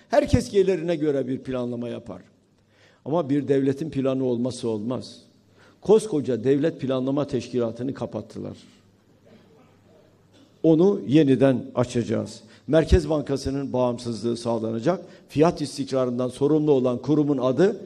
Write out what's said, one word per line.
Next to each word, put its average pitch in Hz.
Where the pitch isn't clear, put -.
Herkes -
gelirine 180
göre 139
bir 131
planlama 120
yapar. 110
Ama 147
bir 139
devletin 139
planı 131
olması 123
olmaz. 110
Koskoca 147
Devlet 147
Planlama 131
Teşkilatı'nı 123
kapattılar. 101
Onu 170
yeniden 135
açacağız. 110
Merkez 156
Bankası'nın 139
bağımsızlığı 117
sağlanacak. 117
Fiyat 160
istikrarından 127
sorumlu 151
olan 127
kurumun 147
adı 131